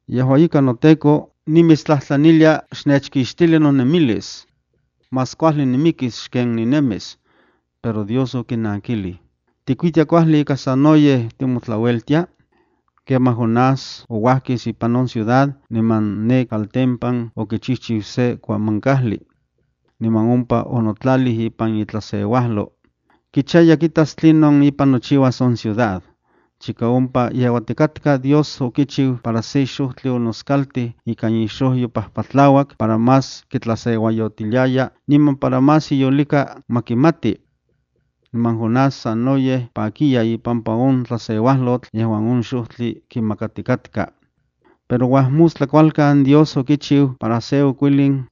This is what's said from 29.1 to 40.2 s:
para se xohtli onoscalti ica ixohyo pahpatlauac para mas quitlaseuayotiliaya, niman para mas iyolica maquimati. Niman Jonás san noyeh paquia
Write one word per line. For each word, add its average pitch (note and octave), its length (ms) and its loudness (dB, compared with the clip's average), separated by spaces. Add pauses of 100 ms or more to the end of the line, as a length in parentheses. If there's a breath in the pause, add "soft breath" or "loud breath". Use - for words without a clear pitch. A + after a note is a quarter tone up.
para A2+ 200 -4
se C#3 240 -2
xohtli C3+ 440 -6
onoscalti B2 840 -4 (100)
ica A#2 240 -6
ixohyo A#2+ 600 -2
pahpatlauac C3+ 880 0
para A2 200 -2
mas B2+ 520 0
quitlaseuayotiliaya, A2+ 1400 -2 (160)
niman C#3+ 280 4
para C3 240 -2
mas D3 320 2
iyolica C#3 800 0
maquimati. A#2+ 680 0 (960)
Niman A#2 240 0
Jonás B2 380 0
san A#2 300 -4
noyeh C3 480 -2
paquia A#2 500 -2